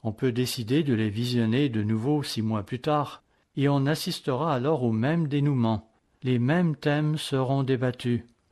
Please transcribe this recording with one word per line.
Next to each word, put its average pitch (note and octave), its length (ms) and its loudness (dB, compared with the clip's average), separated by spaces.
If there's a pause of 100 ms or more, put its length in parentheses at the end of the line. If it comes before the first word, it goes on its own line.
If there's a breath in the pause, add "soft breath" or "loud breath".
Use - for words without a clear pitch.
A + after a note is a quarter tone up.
On A2+ 100 -2
peut B2+ 200 -2
décider B2 500 -2
de C#3 140 0
les G#2+ 140 0
visionner A#2+ 600 0
de G#2+ 140 -2
nouveau A#2 400 0
six - 180 -4
mois G#2+ 220 -2
plus B2 160 -8
tard, D3+ 420 -2 (360)
et C#3 100 2
on C#3 180 2
assistera D3+ 680 -2
alors C3 300 0
au A2+ 100 2
même D3 340 0
dénouement. C3 640 0 (320)
Les B2+ 160 0
mêmes D#3 360 2
thèmes D3+ 420 0
seront C3+ 460 0
débattus. B2 600 0 (280)